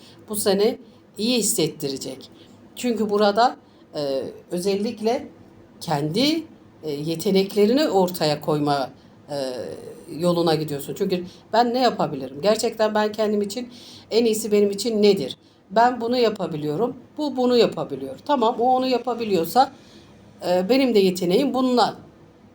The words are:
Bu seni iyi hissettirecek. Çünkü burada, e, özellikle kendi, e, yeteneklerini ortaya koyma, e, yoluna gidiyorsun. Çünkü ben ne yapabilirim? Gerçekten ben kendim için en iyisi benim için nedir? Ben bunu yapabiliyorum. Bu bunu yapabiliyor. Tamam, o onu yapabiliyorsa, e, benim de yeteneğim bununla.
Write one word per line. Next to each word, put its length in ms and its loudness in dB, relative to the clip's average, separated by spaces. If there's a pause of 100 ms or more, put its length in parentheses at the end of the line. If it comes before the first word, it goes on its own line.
(300)
Bu 60 -8
seni 420 2 (400)
iyi 200 0
hissettirecek. 920 -4 (460)
Çünkü 340 -2
burada, 480 2 (380)
e, 280 -2 (280)
özellikle 760 -2 (540)
kendi, 640 -2 (400)
e, 80 -8
yeteneklerini 1000 2
ortaya 520 0
koyma, 480 0 (400)
e, 240 -6 (640)
yoluna 380 2
gidiyorsun. 420 -6
Çünkü 260 -2 (300)
ben 200 2
ne 60 -2
yapabilirim? 640 -2
Gerçekten 540 0
ben 160 0
kendim 300 0
için 280 -6 (420)
en 140 2
iyisi 260 0
benim 200 4
için 320 -2
nedir? 340 2 (340)
Ben 300 2
bunu 160 -2
yapabiliyorum. 800 -2 (220)
Bu 200 -4
bunu 200 2
yapabiliyor. 580 -2 (100)
Tamam, 340 2
o 160 4
onu 120 0
yapabiliyorsa, 840 0 (760)
e, 220 2
benim 260 4
de 40 8
yeteneğim 540 2
bununla. 420 2 (600)